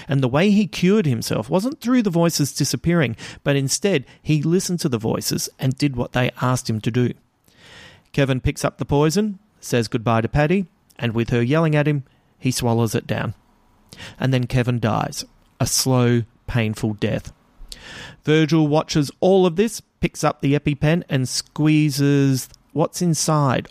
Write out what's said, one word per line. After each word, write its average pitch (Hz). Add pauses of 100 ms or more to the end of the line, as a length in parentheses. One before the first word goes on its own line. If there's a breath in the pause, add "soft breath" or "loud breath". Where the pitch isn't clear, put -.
and 135
the 131
way 156
he 202
cured 196
himself 120
wasn't 214
through 247
the 202
voices 165
disappearing, 143 (280 loud breath)
but 143
instead 139 (160 loud breath)
he 151
listened 175
to 160
the 120
voices -
and 131
did 143
what -
they 123 (100)
asked 127
him 110
to 117
do. 123 (1000 loud breath)
Kevin 131
picks -
up -
the 123
poison, 165 (200)
says 120
goodbye 113
to 113
Paddy, 156 (300)
and 117
with 113
her 120
yelling 151
at 147
him, 147 (340 soft breath)
he 131
swallows 117
it -
down. 113 (840 loud breath)
And 131
then 123
Kevin 123
dies, 110 (340)
a 127
slow, 120 (220)
painful 110
death. 107 (880 loud breath)
Virgil 156
watches 147
all 185
of 170
this, 220 (180)
picks -
up -
the 139
EpiPen 151
and 131
squeezes 143 (260)
what's -
inside 151